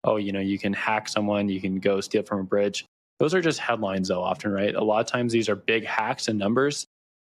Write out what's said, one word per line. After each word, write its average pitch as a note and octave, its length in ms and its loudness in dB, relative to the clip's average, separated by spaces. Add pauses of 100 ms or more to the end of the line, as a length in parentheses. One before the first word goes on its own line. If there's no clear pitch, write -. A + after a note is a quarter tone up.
oh, A2 120 4
you G2+ 160 -2
know, G2 80 -2
you G2 180 0
can G2+ 140 0
hack G#2+ 360 0
someone, G#2 400 0
you F#2+ 120 -2
can F#2+ 180 -2
go G2 220 2
steal G2+ 220 0
from G2+ 180 -4
a F#2+ 40 -4
bridge. G2+ 400 0 (340)
Those D#3 160 2
are F#3 60 4
just D#3+ 180 0
headlines G2 500 -2
though, F2+ 140 0
often, F#2 300 -2
right? G2+ 220 0
A G2+ 80 0
lot G#2+ 180 4
of A#2+ 60 0
times A#2+ 260 0
these A2+ 160 2
are G2+ 80 2
big A2+ 280 0
hacks A2+ 440 -2
and G#2+ 100 0
numbers. B2+ 480 0 (400)